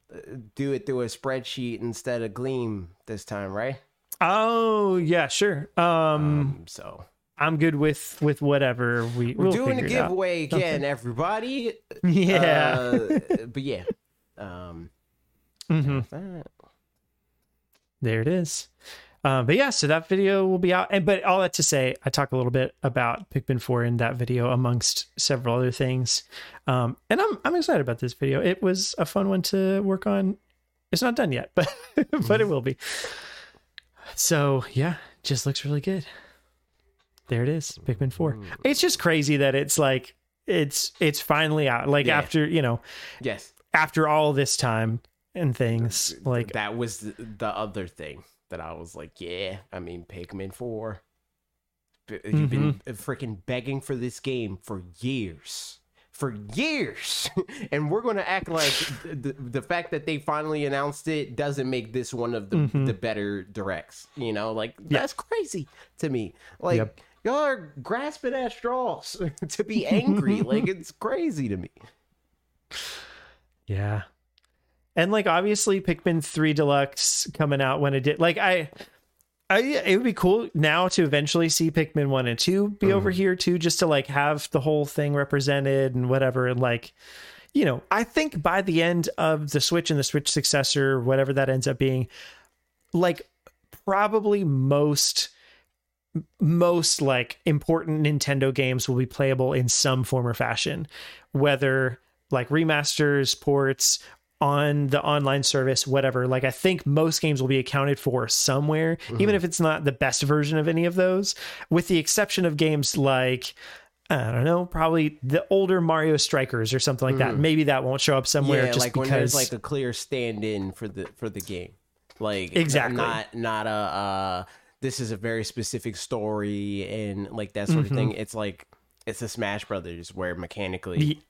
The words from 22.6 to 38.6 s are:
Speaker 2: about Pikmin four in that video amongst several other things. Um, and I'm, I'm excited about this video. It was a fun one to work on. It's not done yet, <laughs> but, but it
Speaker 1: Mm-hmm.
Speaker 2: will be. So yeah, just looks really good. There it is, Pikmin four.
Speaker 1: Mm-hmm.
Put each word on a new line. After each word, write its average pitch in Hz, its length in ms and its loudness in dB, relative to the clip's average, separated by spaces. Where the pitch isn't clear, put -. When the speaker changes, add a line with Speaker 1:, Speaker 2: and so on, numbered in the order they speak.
Speaker 2:
about 123 480 0
Pikmin 127 300 -2
four 123 220 0
in 120 140 2
that 117 200 0
video 123 340 0
amongst 123 560 0
several 120 380 0
other 127 160 2
things. 127 500 -2
Um, 127 300 0
and 262 100 2
I'm, 403 240 0
I'm 339 120 2
excited 302 240 2
about 123 180 -2
this 123 140 -4
video. 135 280 0
It 185 220 0
was 185 360 0
a 165 80 0
fun 196 240 0
one 185 120 0
to 190 380 0
work 190 260 -2
on. 196 300 0
It's 170 100 0
not 240 140 0
done 185 160 2
yet, - 200 -4
<laughs> - 40 0
but, 160 180 2
but 302 100 4
it - 40 -10
Speaker 1:
Mm-hmm. 214 400 2
Speaker 2:
will 139 100 0
be. 131 160 -4
So 143 580 2
yeah, 151 240 0
just - 240 -2
looks 139 180 -4
really 147 160 -2
good. 190 260 -4
There 117 140 0
it 127 60 0
is, 156 360 -4
Pikmin 131 280 -2
four. 156 220 -2
Speaker 1:
Mm-hmm. 101 180 -12